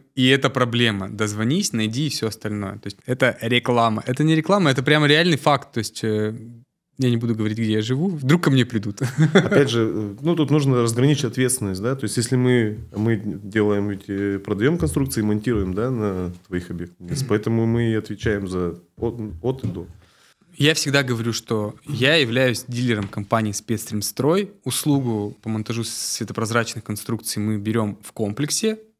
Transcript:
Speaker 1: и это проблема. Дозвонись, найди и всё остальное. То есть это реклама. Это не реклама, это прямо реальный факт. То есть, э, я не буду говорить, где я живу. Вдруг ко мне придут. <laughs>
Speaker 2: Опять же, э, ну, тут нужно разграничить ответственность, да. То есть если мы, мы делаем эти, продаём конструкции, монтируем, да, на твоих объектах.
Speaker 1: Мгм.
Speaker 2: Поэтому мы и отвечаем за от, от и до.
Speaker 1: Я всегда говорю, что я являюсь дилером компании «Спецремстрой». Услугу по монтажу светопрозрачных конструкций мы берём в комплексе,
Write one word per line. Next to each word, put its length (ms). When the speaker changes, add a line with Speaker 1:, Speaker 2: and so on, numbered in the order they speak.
Speaker 1:
и 120
это 220
проблема. 600
Дозвонись, 640
найди 340
и 20
всё 180
остальное. 460
То 140
есть 100
это 340
реклама. 640
Это 180
не 120
реклама, 340
это 140
прямо 240
реальный 300
факт. 360
То 60
есть, 240
э, 320
я 100
не 80
буду 160
говорить, 240
где 160
я 80
живу. 280
Вдруг 340
ко 80
мне 140
придут. 360
<laughs> 160
Speaker 2:
Опять 360
же, 100
э, 300
ну, 140
тут 160
нужно 320
разграничить 420
ответственность, 560
да. 140
То 100
есть 120
если 180
мы, 420
мы 300
делаем 640
эти, 480
продаём 400
конструкции, 460
монтируем, 500
да, 160
на 420
твоих 220
объектах. 300
Speaker 1:
Мгм. 280
Speaker 2:
Поэтому 380
мы 260
и 40
отвечаем 520
за 280
от, 220
от 220
и 40
до. 200
Speaker 1:
Я 160
всегда 280
говорю, 320
что 420
я 300
являюсь 500
дилером 400
компании 460
«Спецремстрой». 1000
Услугу 760
по 80
монтажу 360
светопрозрачных 1000
конструкций 580
мы 160
берём 460
в 80
комплексе, 640